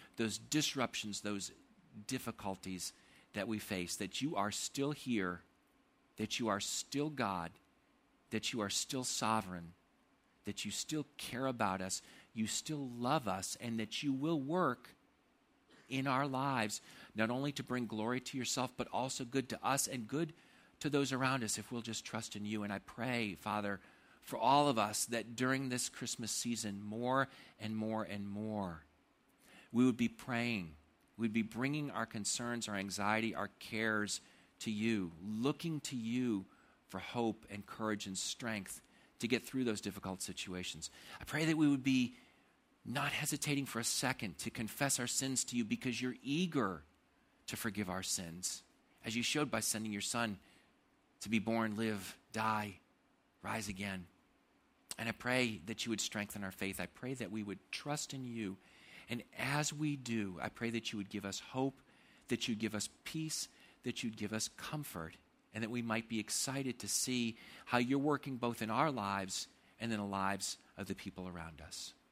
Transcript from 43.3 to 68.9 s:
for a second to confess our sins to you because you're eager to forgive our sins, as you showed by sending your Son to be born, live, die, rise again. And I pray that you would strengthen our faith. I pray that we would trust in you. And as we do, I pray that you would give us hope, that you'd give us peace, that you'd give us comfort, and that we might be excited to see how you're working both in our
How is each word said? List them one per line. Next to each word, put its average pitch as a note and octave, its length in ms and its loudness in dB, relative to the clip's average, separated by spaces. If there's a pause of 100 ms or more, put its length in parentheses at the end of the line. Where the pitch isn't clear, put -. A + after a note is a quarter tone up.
for A2+ 140 -2
a A#2 40 -2
second B2 560 0
to A2+ 120 -4
confess B2 480 0
our B2 80 -2
sins C3 380 0
to A#2 100 -4
you A#2+ 80 4
because A2+ 380 0
you're B2+ 200 -2
eager C3+ 640 2 (640)
to - 80 -4
forgive G#2 340 -2
our F#2 140 -2
sins, F2 580 -4 (420)
as A2+ 120 -2
you A#2+ 80 2
showed D3 260 2
by A2+ 100 2
sending A2 320 0
your G2+ 100 0
Son A2 380 0 (840)
to G2+ 40 -8
be A2 100 6
born, A2 360 2
live, G#2+ 400 -2 (180)
die, G#2+ 420 0 (640)
rise G#2 260 -4
again. F#2+ 380 -4 (920)
And A#2 100 -2
I - 20 0
pray B2 540 2
that G#2+ 180 -4
you A#2+ 60 -4
would A2 100 0
strengthen G#2 440 -2
our F#2+ 80 -4
faith. G2 280 -4
I F2+ 60 -2
pray B2+ 300 -6
that A2 160 -6
we A2 100 -2
would G2+ 160 -4 (140)
trust - 420 -4
in C3 120 -8
you. A2+ 320 -4 (520)
And A#2 140 -4 (160)
as D3 340 2
we D3 220 0
do, A2+ 440 -2
I C2 100 -2
pray A#2 200 -2
that A2+ 240 -2
you A2 40 -2
would G2 120 -4
give G2 160 -4
us G2 240 -4
hope, C3 320 -2 (460)
that A#2+ 200 0
you'd A2+ 120 0
give G#2+ 160 0
us G#2 140 -2 (160)
peace, D#3 420 -4 (380)
that B2 180 -4
you'd A2 140 -4
give G#2 160 -2
us A2 220 -2
comfort, F#2 600 -6 (400)
and A2 80 -2
that A2 80 -2
we B2 100 -2
might A2+ 260 0
be A2+ 120 0
excited C3 580 -2
to G#2 100 -8
see A#2+ 500 2 (280)
how B2 140 6
you're B2 180 6
working C#3 380 2
both A#2+ 260 0
in A2 80 -2
our C#3 220 4